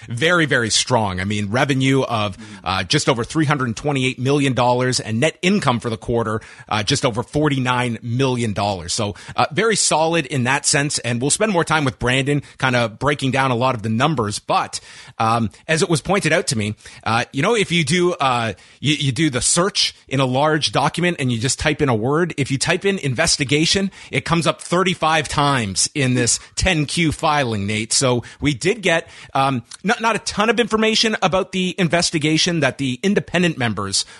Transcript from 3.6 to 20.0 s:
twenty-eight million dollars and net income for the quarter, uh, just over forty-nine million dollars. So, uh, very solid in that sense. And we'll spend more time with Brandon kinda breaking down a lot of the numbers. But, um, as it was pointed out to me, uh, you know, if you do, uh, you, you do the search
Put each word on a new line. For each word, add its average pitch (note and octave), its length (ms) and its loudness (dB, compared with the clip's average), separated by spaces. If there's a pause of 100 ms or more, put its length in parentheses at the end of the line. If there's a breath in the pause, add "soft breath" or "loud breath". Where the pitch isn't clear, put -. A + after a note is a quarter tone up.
twenty-eight C3 420 -2
million C3+ 360 2
dollars B2 460 0
and A2 200 -4
net D#3 220 0
income E3 380 2
for B2 100 -6
the G#2+ 80 -6
quarter, A2+ 420 -2 (260 loud breath)
uh, G#2+ 160 -2
just C3+ 220 0
over B2 180 0
forty-nine B2+ 800 0
million B2 520 0
dollars. G2 400 -4
So, G#2 200 -2 (220 loud breath)
uh, - 160 2
very G#3 240 0
solid E3 480 2
in C3 200 -2
that C3+ 200 0
sense. C#3+ 360 0
And A#2+ 200 -4
we'll C#3+ 100 0
spend G#3+ 220 0
more E3+ 100 2
time D#3 220 0
with B2+ 140 -2
Brandon C3+ 440 0 (160 loud breath)
kinda B2 300 2
breaking C3 440 -2
down C3+ 180 2
a B2 40 0
lot B2+ 200 2
of A2 80 -10
the A2 80 -2
numbers. A#2 480 0
But, - 420 -4 (380 loud breath)
um, A2+ 320 2 (180 loud breath)
as D#3+ 140 0
it F#3+ 80 2
was D#3 100 2
pointed E3+ 320 0
out F#3 160 2
to C3+ 80 -2
me, G#2+ 200 -2 (280 loud breath)
uh, A#2 280 0
you C#3 100 -4
know, G#3+ 120 2
if G3+ 160 0
you E3+ 140 2
do, F3 300 0
uh, A#2+ 400 0 (260 loud breath)
you, C#3+ 140 2
you C#3+ 180 0
do D#3 160 2
the B2 140 -2
search - 520 0 (140 soft breath)